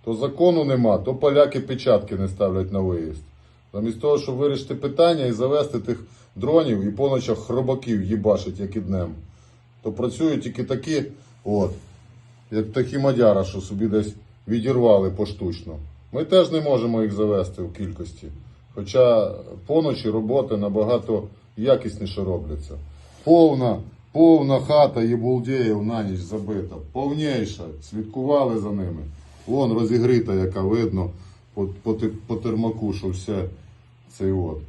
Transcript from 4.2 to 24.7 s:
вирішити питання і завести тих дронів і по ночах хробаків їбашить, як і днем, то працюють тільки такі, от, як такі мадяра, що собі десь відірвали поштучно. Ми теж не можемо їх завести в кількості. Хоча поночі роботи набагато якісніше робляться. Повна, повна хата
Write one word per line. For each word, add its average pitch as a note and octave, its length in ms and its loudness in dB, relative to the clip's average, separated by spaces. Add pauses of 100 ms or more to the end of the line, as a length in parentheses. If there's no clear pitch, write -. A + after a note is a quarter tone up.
вирішити C#3 400 -2
питання D3+ 500 2
і B2 60 0
завести C3 480 0
тих A2 240 -6 (320)
дронів B2+ 480 2
і G#2 80 -2
по C3+ 180 0
ночах B2 280 -2
хробаків B2 680 -2
їбашить, G2 560 0
як G2 160 -8
і A2 40 -4
днем, F2+ 360 -4 (680)
то A2 100 -6
працюють B2+ 520 0
тільки - 200 -6
такі, C3+ 400 -2 (400)
от, G#2 280 0 (800)
як A2 200 -2
такі B2+ 260 -2
мадяра, A#2 460 4
що F#2+ 180 -6
собі G#2+ 260 -4
десь G#2 260 0 (340)
відірвали A2 640 4
поштучно. F2+ 680 -6 (340)
Ми D3+ 140 -4
теж F3 260 6
не D#3+ 100 0
можемо A#2 420 2
їх G2+ 100 -2
завести G2 480 0
в E2 120 -8
кількості. F2+ 540 -10 (480)
Хоча A2+ 600 4 (300)
поночі C#3+ 440 0
роботи A2+ 480 0
набагато G#2 680 0 (300)
якісніше G#2+ 680 -2
робляться. D2+ 540 -6 (460)
Повна, C#3 560 6 (320)
повна D3+ 480 6
хата C#3+ 440 4